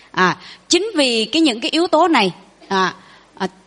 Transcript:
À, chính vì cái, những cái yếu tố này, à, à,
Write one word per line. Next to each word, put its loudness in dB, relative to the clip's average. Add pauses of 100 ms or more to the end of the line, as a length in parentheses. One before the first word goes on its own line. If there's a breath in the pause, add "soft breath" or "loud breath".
(120)
À, 0 (320 loud breath)
chính 0
vì 0
cái, -2
những 0
cái -6
yếu 0
tố 2
này, 2 (360)
à, -2 (400 loud breath)
à, -6 (200)